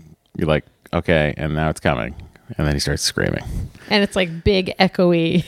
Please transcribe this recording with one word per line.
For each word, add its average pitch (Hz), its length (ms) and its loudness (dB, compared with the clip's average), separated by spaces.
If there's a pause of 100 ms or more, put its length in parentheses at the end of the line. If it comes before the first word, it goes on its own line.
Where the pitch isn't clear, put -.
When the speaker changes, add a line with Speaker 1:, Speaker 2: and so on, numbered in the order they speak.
(360)
Speaker 1:
you're 85 120 -2
like, 78 160 2 (280)
"Okay, 80 440 2
and 76 180 -4
now 78 140 0
it's 78 120 -4
coming." 60 340 -2 (440)
And 76 80 2
then 73 80 2
he 71 60 -2
starts 76 220 -4
screaming. - 400 -2 (460)
Speaker 2:
And 208 160 2
it's, 202 100 -2
like, 165 300 -2
big, 190 340 2
echoey, 175 680 2